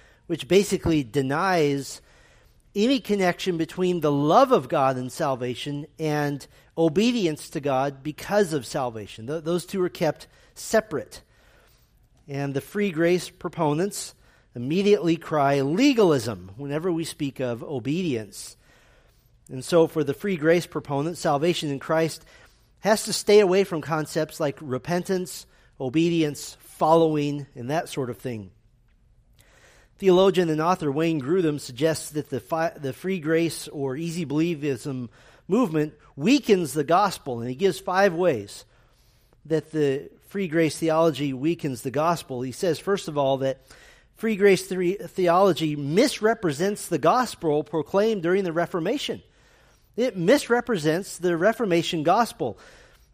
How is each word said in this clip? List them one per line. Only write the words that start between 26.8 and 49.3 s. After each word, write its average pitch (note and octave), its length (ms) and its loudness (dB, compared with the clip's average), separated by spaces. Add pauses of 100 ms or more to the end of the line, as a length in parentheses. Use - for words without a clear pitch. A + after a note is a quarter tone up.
and B2 140 -10
that D#3+ 180 -2
sort B2+ 220 -6
of A#2 80 -10
thing. A2 340 -10 (1500)
Theologian F#3 500 6
and D#3 140 0
author E3+ 280 0
Wayne D#3+ 300 0
Grudem D3+ 400 0
suggests C#3+ 520 -2
that D3 180 -6
the B2 100 -4
fi-, E3 340 -4
the C3+ 200 -8
free F#3 260 -6
grace D#3+ 480 -2
or C#3 300 -6
easy E3 260 -6
believism C#3+ 840 -4 (360)
movement D#3 460 0 (240)
weakens F3+ 560 2
the D3 120 -2
gospel, E3 560 0
and A#2+ 100 -6
he B2+ 60 -6
gives F#3 240 0
five F#3+ 340 2
ways D3+ 500 -2 (800)
that D3+ 280 -4
the D3 360 0 (200)
free F#3+ 200 -4
grace D#3+ 300 0
theology D#3 560 2
weakens C#3+ 480 -4
the C3+ 80 -6
gospel. C#3+ 500 -2
He B2+ 120 -6
says, E3 260 -2
first F#3+ 300 -4
of D3 100 -4
all, C3+ 200 2
that C3+ 220 -4 (560)
free A3 200 -2
grace F#3+ 300 4
thre-, F3+ 420 -2
theology E3+ 680 4
misrepresents G3 1120 0
the E3 100 0
gospel D#3+ 640 2
proclaimed G3 600 0
during F#3 220 0
the E3+ 80 -4
Reformation. E3+ 720 -4 (720)